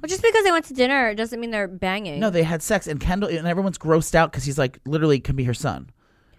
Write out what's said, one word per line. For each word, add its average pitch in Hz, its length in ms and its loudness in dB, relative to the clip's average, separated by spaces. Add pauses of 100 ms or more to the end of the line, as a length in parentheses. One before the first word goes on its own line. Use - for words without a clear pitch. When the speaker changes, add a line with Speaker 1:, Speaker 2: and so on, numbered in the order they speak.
Speaker 1:
Well, 311 60 -8
just 370 140 -4
because 440 220 4
they 370 80 4
went 330 140 0
to 269 80 -14
dinner 254 400 2
doesn't 226 260 -4
mean 233 100 -6
they're 202 180 -2
banging. 185 520 -4
Speaker 2:
No, 214 80 2
they 175 140 2
had 160 200 -2
sex, - 240 0
and 151 140 -4
Kendall, 180 300 0
and 165 160 -2
everyone's 180 320 0
grossed 160 360 2
out 160 180 4
'cause 127 120 -6
he's, 139 140 -4
like, 127 260 0
literally 151 360 2
can 131 160 -4
be 131 80 -2
her 120 100 0
son. 76 340 -6 (500)